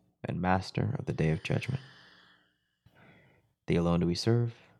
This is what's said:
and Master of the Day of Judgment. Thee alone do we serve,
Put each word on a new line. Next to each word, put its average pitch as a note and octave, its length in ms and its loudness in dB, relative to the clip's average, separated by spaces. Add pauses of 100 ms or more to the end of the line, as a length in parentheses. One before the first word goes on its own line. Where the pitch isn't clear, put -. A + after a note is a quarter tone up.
(240)
and - 180 -6
Master F#2 580 0
of - 60 -10
the - 80 -4
Day D#2 180 0
of D#2 100 -2
Judgment. - 400 -4 (1800)
Thee E2+ 120 2
alone E2+ 240 2
do E2+ 60 2
we F2 80 2
serve, A#2 380 2 (260)